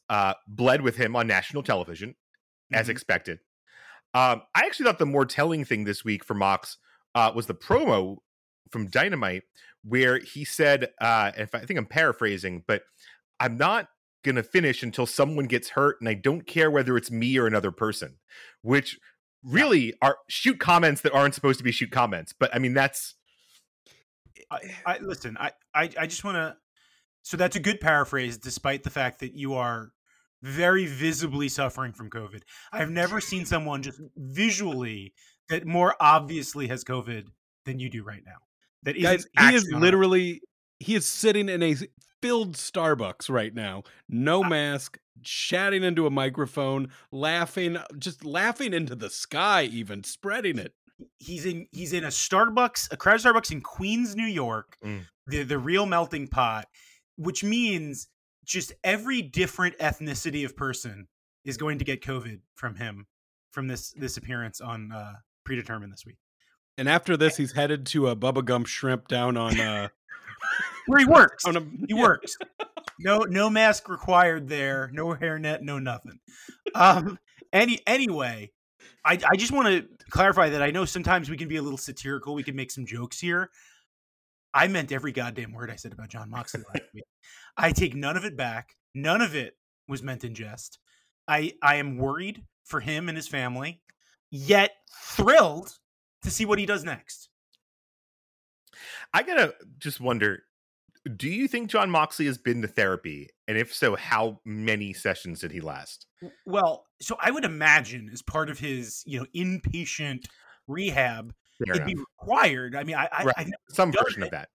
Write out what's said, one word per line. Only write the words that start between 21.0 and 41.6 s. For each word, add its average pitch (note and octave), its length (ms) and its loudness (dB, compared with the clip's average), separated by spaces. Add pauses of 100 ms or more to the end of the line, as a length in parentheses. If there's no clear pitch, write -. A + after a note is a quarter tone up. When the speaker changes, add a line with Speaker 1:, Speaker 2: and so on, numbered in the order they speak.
Speaker 1:
that C#3 100 2
aren't C#3 220 6
supposed - 240 2
to B2 60 -6
be B2 80 2
shoot - 200 -4
comments. F#2 400 0
But, - 220 2
I A#2+ 40 0
mean, B2+ 160 0
that's - 400 0 (1400)
Speaker 2:
I, - 80 -8 (260)
I, F3 140 -2
listen, D#3 400 -10
I, - 140 -6 (220)
I, D#3+ 240 2
I D#3+ 80 -2
just E3 180 -8
wanna, E3 320 -4 (680)
so - 140 -8
that's F3+ 200 2
a F3 40 -4
good G3+ 200 0
paraphrase, C3+ 580 -2
despite C#3 440 -6
the C#3+ 80 -10
fact B2+ 300 -4
that B2+ 140 -12
you C#3 200 -6
are A#2 380 -4 (500)
very F3 440 2
visibly C#3+ 640 -4
suffering C3 440 -4
from G#2+ 180 -18
covid. G#2+ 320 -14 (300)
I've D#3+ 180 -4
never F3+ 300 -2
seen F3+ 260 -6
someone D#3 360 -4
just C#3 180 -12 (160)
visually C3+ 960 -4 (340)
that E3 180 -4
more G3 340 4
obviously D3 680 4
has B2+ 160 -8
covid A#2 440 -8 (360)
than C3 160 -8
you B2+ 80 -8
do A2 160 -10
right G#2 200 -14
now. F#2 120 -20 (460)
That C#3+ 140 -2
isn't E3+ 140 2
Speaker 3:
Guys, F#3 160 2 (120)
he F#3+ 160 10
is A#3 80 6
Speaker 2:
actually E3 120 -4
on D3+ 60 0
Speaker 3:
literally, F#3 600 4 (360)
he G#3+ 160 -2
is G3+ 120 0
sitting G#3 420 2
in F3 140 -2